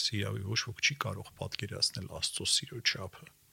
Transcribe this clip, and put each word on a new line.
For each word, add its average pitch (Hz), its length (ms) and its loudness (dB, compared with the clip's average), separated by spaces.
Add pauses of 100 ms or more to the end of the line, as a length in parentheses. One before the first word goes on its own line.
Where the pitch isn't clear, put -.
իրավի 101 340 0
ոչ 104 160 0
ոք - 220 -4
չի - 140 4
կարող 101 360 -2
պատկերացնել - 800 -2
Աստծո 82 360 -4
սիրո - 340 2
չափը, - 480 0 (260)